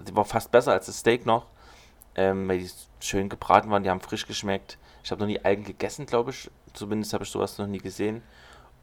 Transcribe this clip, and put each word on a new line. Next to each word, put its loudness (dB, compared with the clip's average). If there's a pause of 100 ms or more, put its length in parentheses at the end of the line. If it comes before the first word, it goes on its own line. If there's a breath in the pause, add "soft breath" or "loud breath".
die -12
war 6
fast 0
besser 6
als 2
das -10
Steak 2
noch, 2 (680 soft breath)
ähm, 2
weil 2
die -8 (320)
schön -2
gebraten 4
waren, 2
die 0
haben 0
frisch -8
geschmeckt. -6 (260 soft breath)
Ich -12
hab -4
noch 0
nie -2
Algen 0
gegessen, -8
glaub 0
ich. -12 (220)
Zumindest -4
hab -2
ich -8
sowas -4
noch -6
nie -6
gesehen. -4 (600 soft breath)